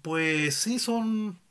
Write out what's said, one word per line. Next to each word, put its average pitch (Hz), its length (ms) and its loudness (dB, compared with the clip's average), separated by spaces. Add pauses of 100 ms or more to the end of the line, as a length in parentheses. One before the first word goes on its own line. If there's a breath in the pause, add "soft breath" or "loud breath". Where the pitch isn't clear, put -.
pues 156 540 0
sí 233 220 0
son", 220 600 -2 (120)